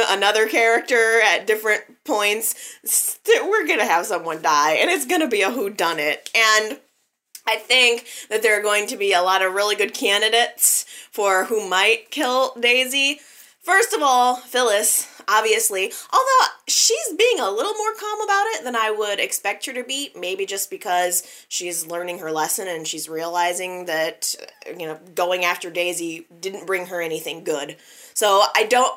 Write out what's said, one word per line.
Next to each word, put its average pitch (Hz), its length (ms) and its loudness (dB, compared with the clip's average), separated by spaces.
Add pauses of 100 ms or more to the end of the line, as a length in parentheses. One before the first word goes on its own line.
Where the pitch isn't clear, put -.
another 208 380 4
character 226 760 2
at 196 240 2
different 214 580 -2
points, 214 500 0 (300)
st-, - 640 0
we're 403 180 2
gonna 294 200 0
have 170 180 2
someone 165 380 -4
die, 156 300 4
and 208 180 2
it's 302 160 0
gonna 320 200 0
be 208 140 -2
a 190 100 2
whodunit. 165 840 -2
And 214 420 2 (680)
I 226 100 0
think 240 500 2 (220)
that 220 140 -2
there 214 160 4
are 202 40 -4
going 208 260 0
to 254 80 -8
be 196 180 0
a 180 80 4
lot 185 180 2
of 185 140 0
really 202 220 0
good 202 180 -2
candidates 214 920 0 (260)
for 190 340 2
who 214 220 -4
might 196 440 2
kill 262 500 0
Daisy. 262 600 0 (460)
First 392 280 2
of 440 60 -4
all, 247 360 4
Phyllis, 226 720 0 (180)
obviously, 214 640 2 (200)
although 523 340 4 (220)
she's 508 500 0
being 440 220 2
a 202 100 0
little 427 240 -2
more 427 240 -2
calm 415 220 -6
about 403 340 0
it - 80 -8
than 240 140 -6
I 220 160 0
would 208 260 -2
expect - 480 -4
her 277 60 -10
to 247 100 -6
be, 269 340 -8
maybe 185 300 -6
just 196 240 -8
because 180 540 -2 (240)
she's 175 360 -6
learning 175 360 -8
her 160 100 -8
lesson 160 380 -2
and 165 180 -8
she's 151 220 -8
realizing 175 800 -4
that, 160 500 -4 (300)
you 170 200 -10
know, 156 140 -10 (160)
going 180 280 0
after 175 240 -2
Daisy 170 600 -6 (120)
didn't 185 260 -10
bring 180 200 -2
her 180 140 -8
anything 160 420 -6
good. 147 340 -6 (380)
So 202 300 4 (100)
I 220 120 4
don't, 247 300 4